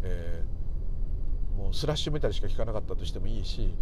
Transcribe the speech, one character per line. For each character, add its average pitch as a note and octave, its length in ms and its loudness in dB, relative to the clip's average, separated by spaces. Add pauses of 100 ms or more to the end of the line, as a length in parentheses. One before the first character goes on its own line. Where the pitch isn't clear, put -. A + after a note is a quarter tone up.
え E2+ 400 -2 (1120)
ー、 - 20 0
も - 120 0
う - 40 0
ス - 140 0
ラ D3+ 60 -2
ッ D3+ 40 -4
シ - 120 -2
ュ D3+ 40 0
メ D3+ 60 -2
タ C3 80 0
ル G#2 60 0
し - 80 0
か - 60 0
聴 - 100 0
か A#2 80 0
な A2+ 80 -4
か G#2+ 60 -2
っ G2+ 40 -4
た - 120 -4
と - 100 -2
し - 60 -4
て A2+ 80 -6
も - 80 -2
い A2+ 120 0
い - 60 -2
し G#2+ 360 0